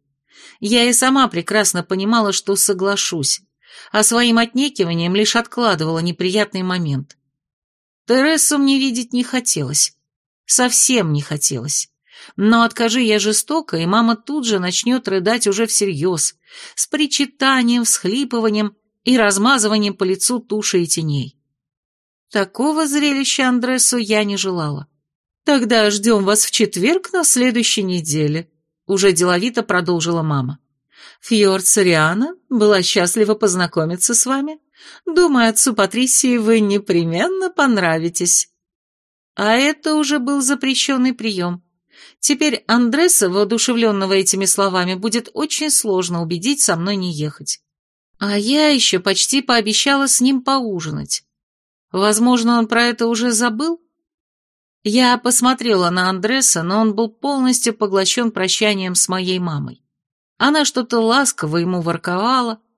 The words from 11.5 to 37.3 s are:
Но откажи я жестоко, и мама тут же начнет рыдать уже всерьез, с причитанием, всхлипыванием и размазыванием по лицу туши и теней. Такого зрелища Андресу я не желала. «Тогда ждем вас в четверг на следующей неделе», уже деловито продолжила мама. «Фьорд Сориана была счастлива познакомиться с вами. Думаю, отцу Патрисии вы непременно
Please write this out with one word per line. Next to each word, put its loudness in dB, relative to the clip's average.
Но 4
откажи 0
я 2
жестоко, -2
и -2
мама 2
тут -6
же 0
начнет -2
рыдать 0
уже 0
всерьез, -2
с -6
причитанием, 0
всхлипыванием -2
и 4
размазыванием 2
по -4
лицу -2
туши -2
и -2
теней. -4
Такого -2
зрелища 0
Андресу 0
я 0
не -2
желала. -4
«Тогда 2
ждем 2
вас 2
в -6
четверг 0
на 0
следующей 0
неделе», -2
уже 4
деловито 0
продолжила -2
мама. -2
«Фьорд 2
Сориана 2
была 4
счастлива 2
познакомиться 0
с 2
вами. -4
Думаю, 4
отцу 0
Патрисии 0
вы 4
непременно 0